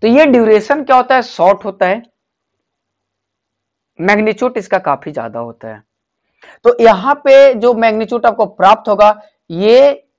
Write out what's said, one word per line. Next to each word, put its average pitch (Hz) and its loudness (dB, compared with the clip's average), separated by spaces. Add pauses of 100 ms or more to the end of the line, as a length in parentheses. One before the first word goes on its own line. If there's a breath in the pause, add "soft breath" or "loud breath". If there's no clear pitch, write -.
तो 214 0
ये 285 4
ड्यूरेशन 240 0
क्या 262 2
होता 254 0
है, 254 0
शॉर्ट 185 -2
होता 190 -4
है, 208 -4 (2000)
मैग्नीट्यूड 208 -4
इसका 196 -6
काफी 151 -6
ज्यादा 117 -12
होता 117 -16
है। 107 -20 (840 soft breath)
तो 240 0
यहाँ 226 0
पे 277 4
जो 233 0
मैग्नीट्यूड 220 -4
आपको 214 -2
प्राप्त 196 0
होगा, 208 2 (300 loud breath)
ये 226 2 (260)